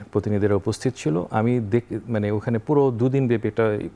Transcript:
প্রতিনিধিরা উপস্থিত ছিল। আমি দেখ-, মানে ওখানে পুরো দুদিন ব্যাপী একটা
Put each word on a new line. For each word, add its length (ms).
প্রতিনিধিরা 420
উপস্থিত 420
ছিল। 340
আমি 300
দেখ-, 380
মানে 220
ওখানে 280
পুরো 320
দুদিন 380
ব্যাপী 200
একটা 300